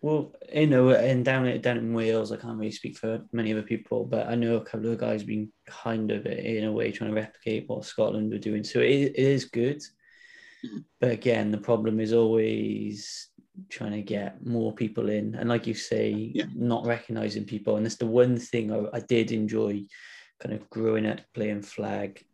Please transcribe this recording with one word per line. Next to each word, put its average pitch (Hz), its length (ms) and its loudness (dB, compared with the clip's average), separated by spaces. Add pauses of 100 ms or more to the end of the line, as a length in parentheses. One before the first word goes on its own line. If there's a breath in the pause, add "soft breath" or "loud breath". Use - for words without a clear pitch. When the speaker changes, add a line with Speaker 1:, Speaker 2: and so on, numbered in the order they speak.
Speaker 1:
Well, 151 300 0 (180)
you 151 140 6
know, 127 240 8
and 127 340 6
down, 131 200 2 (180)
down 123 160 2
in 113 160 -2
Wales, 110 360 2
I 110 60 -6
can't 113 220 -8
really 107 140 -4
speak - 260 -10
for 110 240 -4 (100)
many 110 200 0
other 110 100 0
people, 110 420 -2
but 117 240 -2
I 113 60 -2
know 117 220 2
a 107 80 2
couple 113 280 -4
of 110 60 -2
guys 110 260 -2
been 107 260 -4 (160)
kind 110 440 -4
of, 107 160 -2
in 110 380 -4
a 110 80 0
way, 110 200 -2
trying 107 160 -6
to 107 80 -2
replicate 110 540 -6
what 110 160 -6
Scotland 107 440 0
were 107 80 -4
doing. 107 260 -2
So 120 160 0
it, 123 100 6
it 139 260 2
is 135 300 4
good. 131 320 -2 (840 loud breath)
Speaker 2:
Mm-hmm. - 160 -10 (220)
Speaker 1:
But 123 120 4
again, 110 380 2
the 107 60 0
problem 110 440 2
is 110 120 0
always 110 1160 0 (400)
trying - 220 -6
to 107 100 -4
get 101 420 -6
more 113 300 -2
people 110 340 -2
in. 107 280 -2
And 117 120 -2
like 117 180 2
you 117 60 -2
say, 110 380 0 (240)
Speaker 2:
Yeah. - 100 0 (100)
Speaker 1:
not 117 300 0
recognising 110 600 -2
people. 107 300 -2
And 107 100 0
that's 110 100 -4
the - 80 -2
one 123 340 6
thing 117 360 -2
I, 107 180 0
I 120 80 -4
did 117 320 2
enjoy 107 520 0 (540 loud breath)
kind - 160 -6
of 107 140 -10
growing 110 380 0
up 110 140 -2 (120)
playing 107 300 -4
flag 101 600 -6 (100)